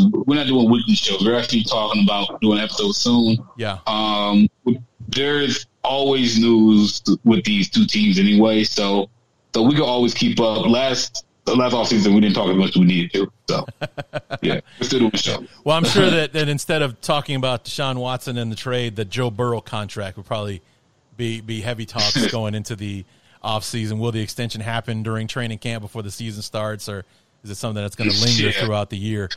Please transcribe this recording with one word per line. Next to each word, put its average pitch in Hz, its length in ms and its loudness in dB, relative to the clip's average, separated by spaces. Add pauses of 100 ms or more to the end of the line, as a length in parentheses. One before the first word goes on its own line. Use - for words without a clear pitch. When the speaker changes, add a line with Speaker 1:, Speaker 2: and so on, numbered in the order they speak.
(260)
Speaker 1:
we're 139 100 2
not 147 100 -2
doing 127 240 2
weekly 117 240 2
shows. 98 300 0
We're 117 140 2
actually 117 260 -2
talking 107 400 -2
about 101 360 0
doing 107 180 2
episodes 104 400 -2
soon. 120 400 2 (180)
Speaker 2:
Yeah. 107 300 -6
Speaker 1:
Um, 104 640 2 (600)
there's 143 580 -2 (160)
always 135 560 2
news 110 640 6 (220)
with 110 200 6
these 101 260 0
two 110 160 4
teams 104 320 2
anyway, 107 460 4
so, 101 440 0 (460)
so 113 80 2
we 131 120 4
can 151 100 2
always 123 280 2
keep 120 280 0
up. 107 260 2
Last, 123 580 0 (200)
the 113 100 0
last 123 180 2
off 113 160 0
season, 104 260 4
we 107 60 6
didn't 104 140 4
talk 92 160 0
as 92 60 2
much 95 140 2
as - 60 -2
we 92 80 6
needed 87 280 2
to. 98 200 -2 (160)
So, - 180 -2 (140)
Speaker 2:
<laughs> 151 80 -6 (540)
Speaker 1:
yeah, - 180 -2 (200)
we're 123 60 -4
still 127 120 0
doing 113 140 4
the - 60 -4
show. - 260 -4 (180)
Speaker 2:
Well, 151 140 2
I'm 165 80 2
sure 190 260 2
Speaker 1:
<laughs> - 0 -
Speaker 2:
that, 156 220 0
that 151 160 0
instead 151 340 -2
of 127 180 -4
talking 147 360 -2
about 131 280 -2
Deshaun 135 320 -4
Watson 127 420 -6
and 117 120 -4
the 107 60 -8
trade, 120 400 -4
that 107 120 -4
Joe 120 220 -2
Burrow 117 300 -2
contract 104 560 -8
would 98 100 -16
probably 104 360 -6 (540)
be, 113 240 -6
be 110 200 -8
heavy 113 260 -6
talks 110 400 -2
Speaker 1:
<laughs> 101 60 -4
Speaker 2:
going 110 220 -2
into 110 220 -8
the 98 280 -8 (380)
off 110 200 -4
season. 110 360 -6
Will 117 120 -2
the 110 120 -4
extension 110 400 -8
happen 113 400 -6
during 110 240 -6
training 113 320 -8
camp 117 240 -8
before 107 200 -12
the 98 80 -12
season 107 320 -10
starts, 107 460 -8
or 101 160 -10 (380)
is 104 80 -14
it 101 60 -12
something 107 260 -6
that's 101 120 -6
gonna 107 160 -2
linger 113 360 2
Speaker 1:
Yeah. 101 60 -2
Speaker 2:
throughout 104 360 -2
the 107 80 -10
year? 104 400 -6